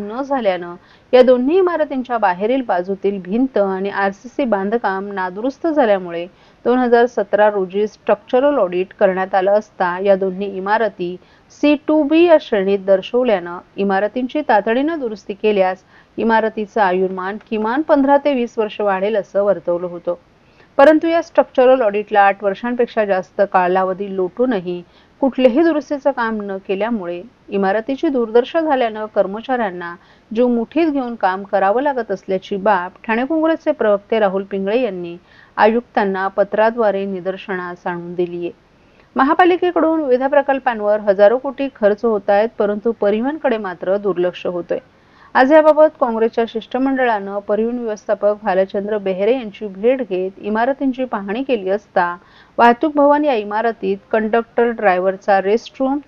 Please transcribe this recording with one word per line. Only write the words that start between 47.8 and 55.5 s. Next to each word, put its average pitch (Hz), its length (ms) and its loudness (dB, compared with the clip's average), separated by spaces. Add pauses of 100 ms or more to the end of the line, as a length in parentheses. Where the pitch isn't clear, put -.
भालचंद्र 202 560 -2
बेहरे 196 340 0
यांची 220 340 -6
भेट 214 340 0
घेत 190 380 -6
इमारतींची 254 680 -2
पाहणी 214 380 -6
केली 214 280 -2
असता 175 460 -2 (420)
वाहतूक 240 360 4
भवन 285 300 4
या 285 100 2
इमारतीत 214 640 -2 (160)
कंडक्टर 233 580 0
ड्रायव्हरचा 190 720 0
रेस्टरूम, 233 640 -2